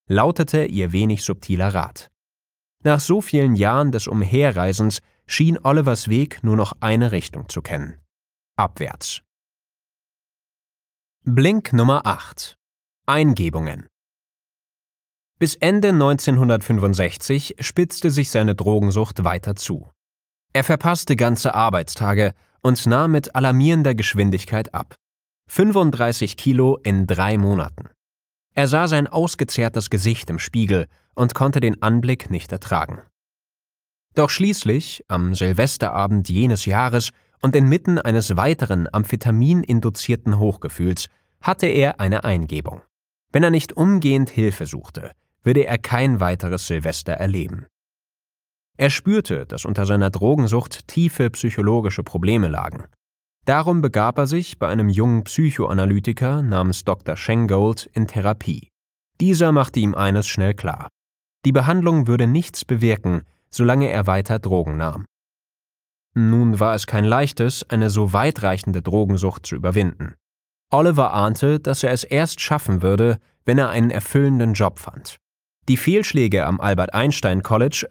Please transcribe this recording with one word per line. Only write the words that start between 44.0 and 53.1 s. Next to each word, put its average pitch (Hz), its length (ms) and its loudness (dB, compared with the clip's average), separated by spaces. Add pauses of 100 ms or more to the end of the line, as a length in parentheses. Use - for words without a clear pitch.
Hilfe 104 380 0
suchte, - 460 -14 (300)
würde 131 220 4
er 117 140 -2
kein 123 420 0
weiteres 90 460 -4
Silvester 80 480 -6
erleben. 92 500 -4 (1120)
Er 139 140 2
spürte, 135 560 -2
dass - 180 -10
unter 101 220 -2
seiner 98 240 2
Drogensucht 117 760 0
tiefe 160 440 0
psychologische 117 720 -2
Probleme 95 460 0
lagen. - 360 -8 (640)